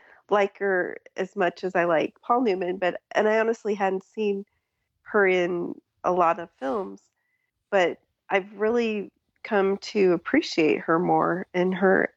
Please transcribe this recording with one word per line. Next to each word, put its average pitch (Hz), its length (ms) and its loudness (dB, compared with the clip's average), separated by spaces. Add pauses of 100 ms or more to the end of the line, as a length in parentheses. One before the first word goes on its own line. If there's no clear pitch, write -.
(320)
like 202 260 0
her 190 400 -2 (180)
as 190 200 -8
much 180 280 -2
as 185 120 -4
I 175 80 2
like 160 400 0
Paul 247 180 0
Newman, 185 360 -2
but, 180 220 -4 (120)
and 214 180 2
I 220 100 2
honestly 220 360 -2
hadn't 190 300 -2
seen 202 380 -4 (600)
her 202 240 2
in 175 480 0 (280)
a - 80 0
lot 175 280 2
of 170 100 -14 (100)
films, 196 400 -6 (680)
but 175 300 0 (280)
I've 196 260 -2
really 214 580 -2 (320)
come 196 340 0
to 190 360 2
appreciate 170 640 0
her 165 180 0
more 165 560 0
in 180 200 0
her 190 420 2